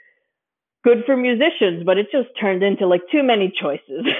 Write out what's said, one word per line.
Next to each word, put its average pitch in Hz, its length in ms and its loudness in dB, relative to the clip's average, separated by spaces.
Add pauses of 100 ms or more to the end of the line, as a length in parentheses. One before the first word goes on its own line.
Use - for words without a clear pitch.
(840)
good 240 220 4
for 277 100 2
musicians, 247 720 0
but 185 120 2
it 208 140 -2
just 262 160 -2 (100)
turned 190 260 -2
into, 196 220 0
like, 180 180 2 (100)
too 294 100 2
many 220 260 2
choices. 147 540 -8 (160)